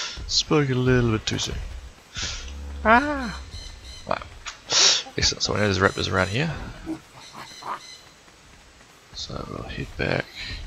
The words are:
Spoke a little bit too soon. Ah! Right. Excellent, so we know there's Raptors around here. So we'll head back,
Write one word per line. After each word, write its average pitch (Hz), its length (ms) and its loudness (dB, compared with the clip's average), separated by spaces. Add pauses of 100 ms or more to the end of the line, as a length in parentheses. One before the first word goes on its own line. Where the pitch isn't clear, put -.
(280)
Spoke 147 420 2
a 127 60 2
little 123 360 6
bit 110 140 2
too 104 140 0
soon. - 160 -4 (1300)
Ah! 254 560 4 (680)
Right. - 140 0 (960)
Excellent, - 260 2
so - 100 0
we 101 60 0
know 104 60 2
there's 95 140 2
Raptors 92 320 4
around 92 180 4
here. 143 240 0 (2500)
So - 360 -8
we'll - 140 -8
head - 240 -8 (100)
back, - 280 0 (420)